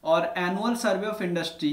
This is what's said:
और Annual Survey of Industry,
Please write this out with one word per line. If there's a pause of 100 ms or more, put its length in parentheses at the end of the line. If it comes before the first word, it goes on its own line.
और
Annual
Survey
of
Industry,